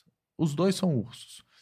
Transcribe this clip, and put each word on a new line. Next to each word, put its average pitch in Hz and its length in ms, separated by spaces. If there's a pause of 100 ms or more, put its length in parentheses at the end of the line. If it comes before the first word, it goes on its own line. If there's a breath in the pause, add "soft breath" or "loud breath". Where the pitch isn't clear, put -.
(380)
Os 151 180
dois 185 200
são 170 220
ursos. - 460 (180 soft breath)